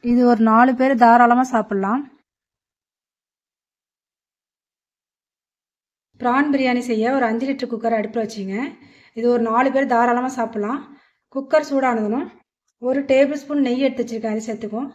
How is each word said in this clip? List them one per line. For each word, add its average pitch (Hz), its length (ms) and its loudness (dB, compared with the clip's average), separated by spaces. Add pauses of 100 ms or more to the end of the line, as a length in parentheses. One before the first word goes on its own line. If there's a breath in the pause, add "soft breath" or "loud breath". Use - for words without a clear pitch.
(120)
இது 240 100 4 (100)
ஒரு 226 180 2
நாலு 240 300 6
பேர் 262 220 2
தாராளமா 240 480 6
சாப்பிடலாம். 214 520 -2 (4000)
பிரான் 269 320 0
பிரியாணி 254 360 0
செய்ய 226 280 0
ஒரு 247 120 0
அஞ்சு 233 200 -4
லிட்டர் 269 220 -6
குக்கர் 226 260 -2
அடுப்புல 214 280 -4
வச்சுங்க. 196 300 -8 (640 soft breath)
இது 226 140 -4
ஒரு 233 160 0
நாலு 254 260 2
பேர் 269 200 0
தாராளமா 240 420 2
சாப்பிடலாம். 220 420 -6 (560 loud breath)
குக்கர் 294 360 -2
சூடானதும் 247 560 -2 (640)
ஒரு 277 120 -2 (100)
டேபிள் 277 300 2
ஸ்பூன் 294 260 -2
நெய் 254 200 -2
எடுத்து 240 180 -4
வச்சிருக்கேன், 226 300 -6
அது 220 120 -8
சேர்த்துக்குவோம். 214 480 -8